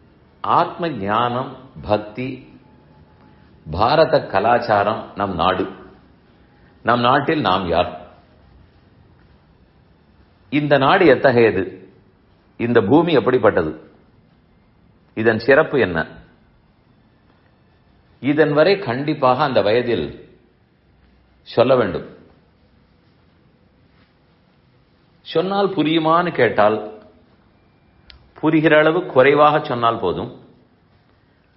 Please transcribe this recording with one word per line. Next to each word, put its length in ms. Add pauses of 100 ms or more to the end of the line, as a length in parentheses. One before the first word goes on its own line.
(400)
ஆத்ம 480
ஞானம், 680 (260)
பக்தி, 760 (1120)
பாரத 560
கலாச்சாரம், 880
நம் 200
நாடு, 340 (1120)
நம் 180
நாட்டில் 400
நாம் 280
யார், 380 (2500)
இந்த 280
நாடு 280
எத்தகையது, 840 (680)
இந்த 240
பூமி 320
எப்படிப்பட்டது, 760 (1200)
இதன் 240
சிறப்பு 420
என்ன, 260 (2250)
இதன் 320
வரை 260
கண்டிப்பாக 640
அந்த 200
வயதில் 760 (1040)
சொல்ல 340
வேண்டும். 400 (3000)
சொன்னால் 480
புரியுமான்னு 640
கேட்டால், 720 (1400)
புரிகிற 380
அளவு 280
குறைவாக 580
சொன்னால் 340
போதும். 460 (1120)